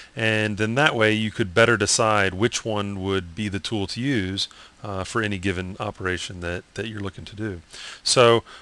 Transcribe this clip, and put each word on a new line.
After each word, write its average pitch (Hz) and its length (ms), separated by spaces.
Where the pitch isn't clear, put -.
and 107 440
then 110 160
that 143 200
way 110 200
you 110 160
could 98 240
better 113 240
decide 104 560
which 107 280
one 101 400
would 92 320
be 107 140
the 95 100
tool 101 280
to 117 160
use, 101 460
uh, 98 200
for 113 200
any 104 160
given 92 420
operation 92 600
that, 87 220
that 107 140
you're 107 120
looking 98 240
to - 100
do. 101 280
So 117 420